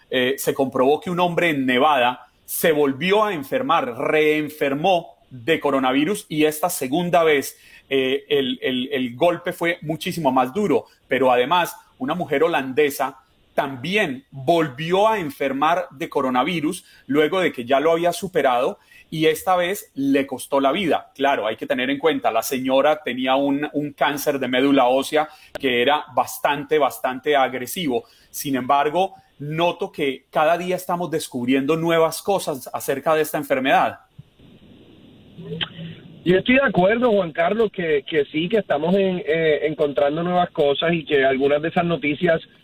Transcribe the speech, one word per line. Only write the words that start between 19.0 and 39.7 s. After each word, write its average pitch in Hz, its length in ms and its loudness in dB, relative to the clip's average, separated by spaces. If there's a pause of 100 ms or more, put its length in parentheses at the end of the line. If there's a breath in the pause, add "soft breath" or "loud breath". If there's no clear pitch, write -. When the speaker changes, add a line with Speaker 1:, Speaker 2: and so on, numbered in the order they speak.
Speaker 1:
y 156 160 0
esta 160 300 2
vez 180 380 -2
le 139 320 0
costó 131 320 -4
la 139 140 2
vida. 156 420 -2
Claro, 135 320 0
hay 113 100 -2
que 147 100 -10
tener 127 240 -2
en 143 80 -4
cuenta, 139 320 0
la 110 120 0
señora 135 600 2
tenía 131 320 -2
un, 143 380 0
un 147 180 -4
cáncer 143 460 -2
de 127 100 -4
médula 131 380 4
ósea 135 420 0 (300 loud breath)
que 123 240 0
era 143 220 2 (100)
bastante, 143 640 -2
bastante 131 580 0
agresivo. 127 680 -2 (260 soft breath)
Sin 139 260 -4
embargo, 147 580 0 (240 loud breath)
noto 165 540 -4
que 139 380 -4
cada 165 260 2
día 180 200 -4
estamos 175 340 -6
descubriendo 135 680 -2
nuevas 160 460 0
cosas 175 500 -4
acerca 143 420 -2
de 156 60 2
esta 151 160 -2
enfermedad. 139 640 0 (2250 loud breath)
Speaker 2:
Yo 180 140 4
estoy 247 160 2
de 277 100 4
acuerdo, 226 460 2
Juan 190 220 2
Carlos, 196 380 0
que, 156 380 -2
que 151 180 0
sí, 160 220 -4
que 220 100 2
estamos 165 360 0
en, 190 320 0
eh, 156 380 2
encontrando 147 580 0